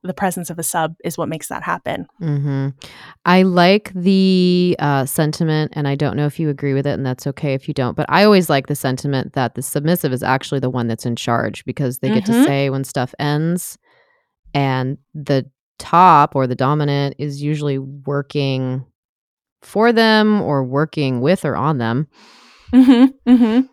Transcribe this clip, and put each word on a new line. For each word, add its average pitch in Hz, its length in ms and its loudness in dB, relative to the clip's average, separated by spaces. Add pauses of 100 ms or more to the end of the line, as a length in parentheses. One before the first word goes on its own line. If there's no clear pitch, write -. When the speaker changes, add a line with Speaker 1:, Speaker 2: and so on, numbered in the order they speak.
Speaker 1:
the 185 80 -6
presence 180 380 -6
of 170 80 -10
a 165 60 -6
sub - 400 -2
is 170 120 -6
what 170 120 -4
makes 160 180 -8
that - 160 -10
happen. - 460 -8 (120)
Speaker 2:
Mm-hmm. 139 500 -2 (540)
I 185 180 4
like 185 520 2
the, 180 840 2
uh, 139 260 0
sentiment, 156 680 -2
and 147 100 -2
I 139 80 -2
don't 143 220 -2
know 147 100 -2
if 147 140 -6
you 156 80 0
agree 139 260 -2
with 139 140 0
it, 135 60 -2
and 131 120 -4
that's 127 220 -6
okay 139 260 -4
if - 140 -8
you 151 60 -6
don't, 123 220 -4
but 156 120 -4
I 180 160 4
always 196 260 4
like 139 160 0
the 147 80 -2
sentiment 135 600 -4
that 131 200 -2
the 131 80 -10
submissive 147 500 -2
is 123 120 -6
actually 135 340 -2
the 131 120 -2
one 123 180 -4
that's 113 180 -6
in 120 80 -2
charge 113 520 -4
because 127 340 -4
they - 80 -2
get 214 160 0
to 220 80 -2
Speaker 1:
Mm-hmm. 233 140 2
Speaker 2:
say 139 220 0
when 135 140 -4
stuff 131 380 -6
ends, 156 580 -2 (760)
and 135 440 -2 (160)
the 139 340 -4 (300)
top 170 560 6
or 135 140 0
the 123 80 -4
dominant 143 640 0
is 143 200 -8
usually 147 380 -2
working 135 1040 -4 (760)
for 226 320 0
them 214 500 4
or 139 220 0
working 135 560 -2
with 165 240 2
or 135 120 0
on 139 220 0
them. 120 300 -2 (640)
Speaker 1:
Mm-hmm, 254 580 6
mm-hmm. 247 420 4